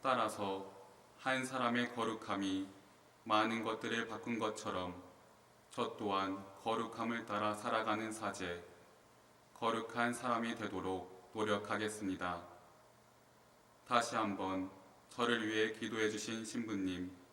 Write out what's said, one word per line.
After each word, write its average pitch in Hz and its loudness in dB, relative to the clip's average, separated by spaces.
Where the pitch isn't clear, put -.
따라서 104 0
한 131 2
사람의 123 2
거룩함이 98 0
많은 110 4
것들을 113 0
바꾼 113 -2
것처럼 98 -2
저 117 -2
또한 98 2
거룩함을 117 0
따라 104 0
살아가는 110 0
사제, 95 -4
거룩한 117 2
사람이 117 0
되도록 95 -4
노력하겠습니다. 101 0
다시 120 4
한번 95 0
저를 120 2
위해 110 4
기도해 110 2
주신 113 -4
신부님 95 -2